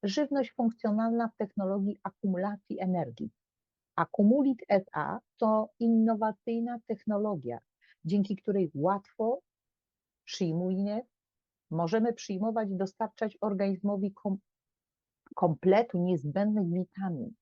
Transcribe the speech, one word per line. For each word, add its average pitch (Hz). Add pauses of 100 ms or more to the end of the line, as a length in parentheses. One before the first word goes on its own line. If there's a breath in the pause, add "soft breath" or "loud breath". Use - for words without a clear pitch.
Żywność 277
funkcjonalna 226
w 226
technologii 202
akumulacji 196
energii. 175 (640)
Accumulit 240
S 196 (100)
A 151 (180)
to 220 (100)
innowacyjna 226 (100)
technologia, 202 (460 soft breath)
dzięki 196
której 190
łatwo 196 (840)
przyjmuje, 185 (680)
możemy 190
przyjmować 214
i 190
dostarczać 208
organizmowi 196
kom-, 190 (1000)
kompletu 185
niezbędnych 180
witamin. 180